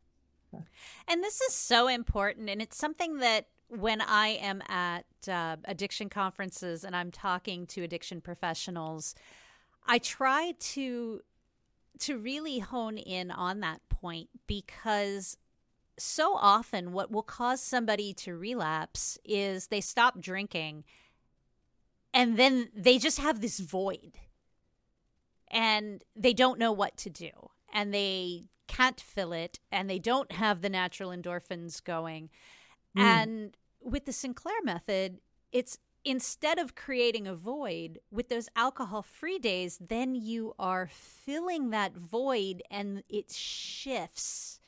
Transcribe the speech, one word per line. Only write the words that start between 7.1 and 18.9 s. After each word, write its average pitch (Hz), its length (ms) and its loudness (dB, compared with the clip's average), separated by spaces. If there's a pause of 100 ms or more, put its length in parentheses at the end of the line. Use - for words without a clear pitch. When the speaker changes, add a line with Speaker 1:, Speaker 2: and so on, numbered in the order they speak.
Speaker 1:
talking 180 580 -4
to 185 140 -6
addiction 170 380 -6
professionals, 165 920 -6 (720)
I 240 120 8
try 285 600 2
to, 240 640 -4 (800)
to 269 180 -2
really 269 400 -4
hone 220 400 -4
in 180 320 -6
on 185 300 -2
that 160 280 -4
point, 165 400 -4 (180)
because 202 880 -2 (640)
so 339 380 2
often 202 560 6
what 190 180 -2
will 214 120 0
cause 247 380 0
somebody 214 540 0
to 175 220 -8
relapse 165 880 -2